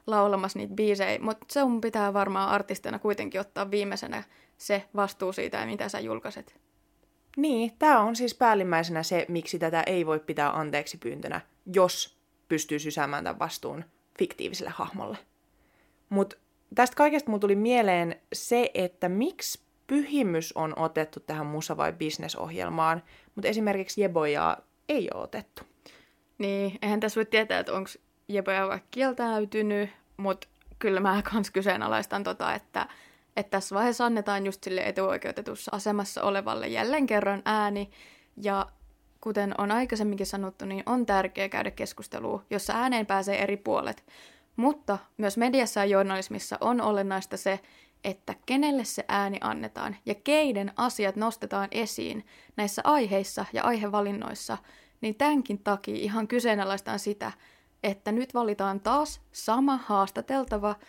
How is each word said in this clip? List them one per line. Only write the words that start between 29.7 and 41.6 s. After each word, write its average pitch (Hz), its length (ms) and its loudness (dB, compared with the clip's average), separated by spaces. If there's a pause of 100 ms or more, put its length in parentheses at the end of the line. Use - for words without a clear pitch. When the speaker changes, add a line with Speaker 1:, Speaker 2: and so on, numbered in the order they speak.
Speaker 1:
mut 196 320 -4 (300)
kyllä 196 200 2
mä 196 220 2 (100)
kans 202 200 0
kyseenalaistan 196 720 0
tota, 180 300 -2
että, - 340 -4 (500)
että 202 120 -4
tässä 196 260 -2
vaiheessa 240 300 2
annetaan 208 400 0
just 196 180 -4
sille 185 180 -2
etuoikeutetussa - 960 -2
asemassa 202 480 -2
olevalle 202 440 0
jälleen 240 380 0
kerran 202 400 2
ääni. 202 440 0 (520)
Ja 196 240 0 (560)
kuten 202 360 0
on 202 140 0
aikaisemminkin 214 540 0
sanottu, 196 400 -6
niin 196 200 -6
on 240 200 2
tärkeää 196 440 2
käydä 202 220 -2